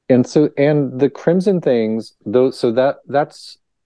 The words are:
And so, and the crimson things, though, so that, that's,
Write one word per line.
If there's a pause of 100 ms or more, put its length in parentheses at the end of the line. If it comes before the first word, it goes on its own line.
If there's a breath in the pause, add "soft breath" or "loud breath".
(100)
And
so,
and
the
crimson
things, (100)
though,
so
that, (120)
that's, (280)